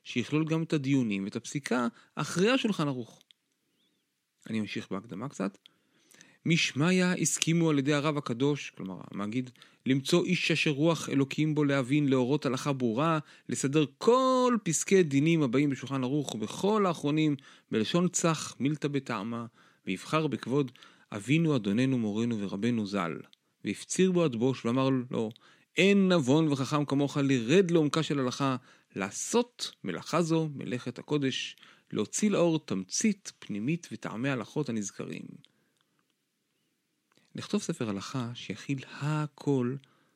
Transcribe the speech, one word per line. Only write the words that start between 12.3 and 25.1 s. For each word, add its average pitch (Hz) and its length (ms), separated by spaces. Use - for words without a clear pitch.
הלכה 135 260
ברורה, 135 460
לסדר 143 360
כל 254 640
פסקי 185 400
דינים 156 400
הבאים 139 280
בשולחן 135 340
ערוך 135 300
ובכל 190 520
האחרונים 151 500
בלשון 170 380
צח - 520
מילתא 147 280
בטעמא, 117 560
ויבחר 156 400
בכבוד 131 460
אבינו 143 440
אדוננו 120 420
מורנו 113 420
ורבנו 101 460
ז"ל, 90 300
והפציר 180 480
בו 175 120
הדבוש 127 400
ואמר 131 240